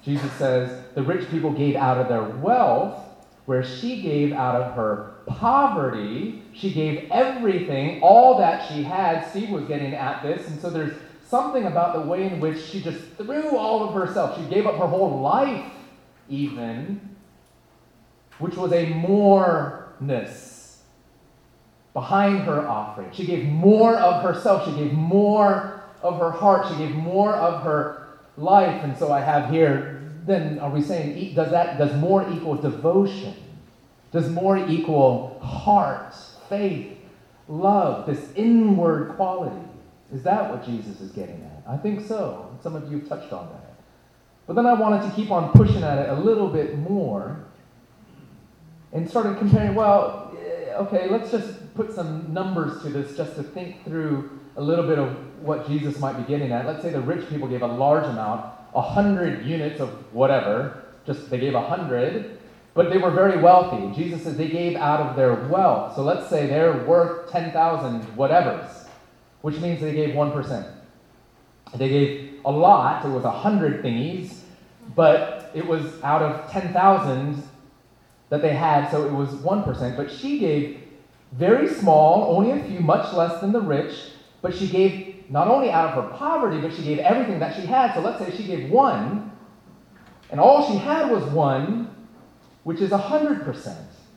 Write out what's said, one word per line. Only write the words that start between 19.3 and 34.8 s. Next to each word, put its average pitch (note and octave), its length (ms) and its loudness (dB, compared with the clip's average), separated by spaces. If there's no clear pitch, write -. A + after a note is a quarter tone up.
behind G3 480 2
her D3 260 -2
offering. G#2 460 -8
She F3 120 -8
gave D3+ 200 -2
more G#3+ 500 6
of F3 280 4
herself. F#3 420 2
She D#3 100 -6
gave D3 180 -2
more G3+ 880 2
of F3 180 -2
her E3 120 0
heart. G3 360 4
She E3 80 -6
gave D3+ 200 -4
more F#3+ 380 2
of E3+ 300 0
her D3+ 440 -4
life. F3+ 480 4
And C3+ 140 -6
so D3 140 0
I C#3 100 2
have D3 280 0
here, D3 520 2
then D#3 340 0
are C#3+ 120 -4
we D3 100 0
saying, D3+ 360 -4
e-, F3+ 160 -8
does D#3 180 0
that, E3+ 260 2
does C#3 180 2
more F#3 360 2
equal D#3 240 -4
devotion? E3 800 0
Does D#3 180 -2
more F#3 280 2
equal D3 720 2